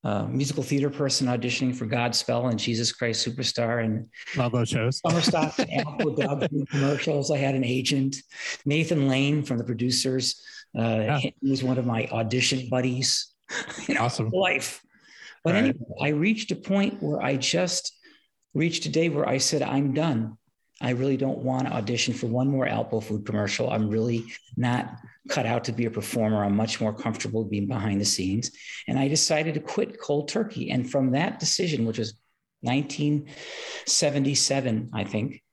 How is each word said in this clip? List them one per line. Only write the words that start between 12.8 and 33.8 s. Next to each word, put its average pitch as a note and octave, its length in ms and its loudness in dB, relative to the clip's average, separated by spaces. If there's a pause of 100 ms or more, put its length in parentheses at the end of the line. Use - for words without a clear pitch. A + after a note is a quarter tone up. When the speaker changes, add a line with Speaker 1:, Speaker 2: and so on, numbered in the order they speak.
Speaker 1:
<laughs> - 380 -6
You - 80 0
know, A#2 80 2
Speaker 2:
Awesome. A2 260 0
Speaker 1:
life. F#3 500 0 (640)
But E3 80 4
Speaker 2:
Right. G#3+ 120 4
Speaker 1:
anyway, C4+ 140 2 (220)
I C#3+ 80 2
reached F#3 420 2
a F3 60 0
point G3 460 0
where D3 180 -2
I C#3 160 0
just F3 580 0 (600)
reached E3 320 0
a - 20 -4
day D#3+ 220 2
where C#3+ 180 0
I C3 80 2
said, C3+ 240 2
"I'm C#3 320 2
done. B2 460 0 (420)
I B2 120 0
really C3 260 2
don't C3 220 0
want C3 260 0
to - 80 -2
audition A#2+ 400 0
for A#2+ 120 -4
one B2 220 2
more C3+ 180 2
Alpo A2 360 0
food G#2+ 240 -4
commercial. G#2+ 420 0
I'm G#2+ 220 2
really A#2 340 2 (320)
not B2 400 0 (320)
cut B2+ 160 0
out A2+ 200 0
to A#2 80 -2
be A#2 120 0
a A2 60 0
performer. G#2+ 520 0
I'm G2+ 140 2
much A2 240 0
more G#2+ 140 0
comfortable A2 500 -4
being G#2 220 -2
behind G2 340 0
the G2+ 60 0
scenes." G2 440 0 (380)
And B2+ 100 0
I C3+ 100 4
decided D#3 460 2
to D3+ 60 0
quit - 400 -4
cold D3+ 280 0
turkey. - 420 -2
And B2+ 200 0
from C3 200 2
that F3 280 0
decision, D3+ 460 0
which A2+ 140 -2
was G#2+ 160 -4 (480)
nineteen C#3+ 640 0 (600)